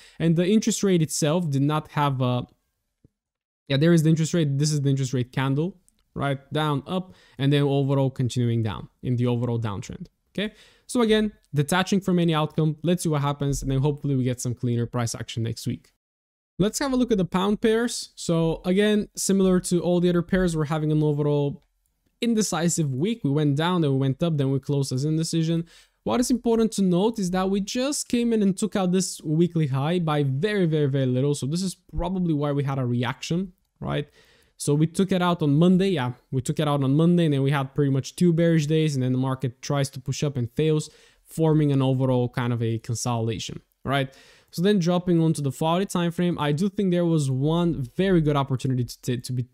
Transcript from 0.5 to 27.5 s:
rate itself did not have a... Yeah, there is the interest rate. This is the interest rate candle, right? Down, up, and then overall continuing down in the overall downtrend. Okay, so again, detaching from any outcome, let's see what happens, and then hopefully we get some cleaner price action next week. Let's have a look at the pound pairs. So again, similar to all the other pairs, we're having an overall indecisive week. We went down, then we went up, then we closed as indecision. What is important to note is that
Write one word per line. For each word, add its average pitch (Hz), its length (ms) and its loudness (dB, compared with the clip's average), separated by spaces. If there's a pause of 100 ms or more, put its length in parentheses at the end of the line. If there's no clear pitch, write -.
rate 185 200 4
itself 160 460 0
did 139 140 0
not 151 300 -2
have 139 280 0
a... 123 260 0 (1200)
Yeah, 139 100 0
there 170 160 6
is 160 80 6
the 156 80 4
interest 160 240 2
rate. 143 240 0
This 151 140 0
is 143 100 0
the 139 80 2
interest 135 240 -2
rate 123 180 -2
candle, 139 460 -2 (360)
right? 139 260 -4 (120)
Down, 151 340 0
up, 185 280 -6 (240)
and 139 140 2
then 143 100 4
overall 139 480 2
continuing 120 520 -2
down 95 260 -6 (140)
in 127 140 -2
the 123 100 0
overall 120 340 -2
downtrend. 110 460 -8 (280)
Okay, 214 200 -6 (320)
so 247 160 0
again, 214 300 2 (220)
detaching 180 460 0
from 180 180 0
any 170 160 2
outcome, 156 480 0
let's 175 200 0
see 165 80 -2
what 147 100 0
happens, 143 420 -2
and 135 80 -4
then 135 100 0
hopefully 143 360 0
we 127 80 0
get 123 160 -2
some 123 140 -4
cleaner 120 320 -2
price 117 280 -4
action - 280 -8
next 113 240 -6
week. - 260 -8 (640)
Let's 208 200 0
have 277 160 -2
a - 20 2
look 247 160 2
at 202 60 2
the 180 80 0
pound 196 340 0
pairs. 233 540 0
So 165 500 -2
again, 208 500 2
similar 190 460 2
to 175 200 0
all 175 200 0
the 180 80 4
other 175 140 2
pairs, 180 340 0
we're 156 200 -2
having 156 160 -2
an 151 100 2
overall 147 600 0 (580)
indecisive 170 720 0
week. 208 300 -2
We 139 60 0
went 143 260 2
down, 170 260 0
then 143 80 2
we 135 80 2
went 135 240 -2
up, 165 160 0
then 135 140 0
we 139 60 0
closed 139 340 -2
as 131 120 -2
indecision. 160 640 -2 (380)
What 220 140 0
is 247 120 0
important 226 420 0
to 196 100 -2
note 190 360 2
is 180 140 -2
that 190 180 0